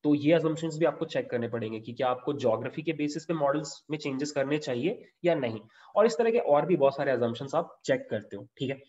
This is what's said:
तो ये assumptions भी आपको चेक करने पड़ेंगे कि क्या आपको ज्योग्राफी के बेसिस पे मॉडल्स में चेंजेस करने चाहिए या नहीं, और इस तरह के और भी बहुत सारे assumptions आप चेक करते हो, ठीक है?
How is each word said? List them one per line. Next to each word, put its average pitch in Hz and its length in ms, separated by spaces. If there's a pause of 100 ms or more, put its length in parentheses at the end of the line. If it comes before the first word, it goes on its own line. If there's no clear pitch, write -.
तो 147 120
ये 147 240
assumptions 156 400
भी 165 60
आपको 151 200
चेक 135 260
करने 117 180
पड़ेंगे 110 320
कि 120 120
क्या 127 160
आपको 123 240
ज्योग्राफी 123 500
के 165 100
बेसिस 147 320
पे 170 100
मॉडल्स 147 560
में 151 80
चेंजेस 143 320
करने 139 280
चाहिए 143 500 (160)
या 170 100
नहीं, 117 260 (360)
और 208 100
इस 226 120
तरह 233 120
के 233 80
और 147 280
भी 175 100
बहुत 139 200
सारे 139 160
assumptions 120 420
आप 170 300
चेक 131 260
करते 104 260
हो, 101 120 (100)
ठीक 131 120
है? 135 180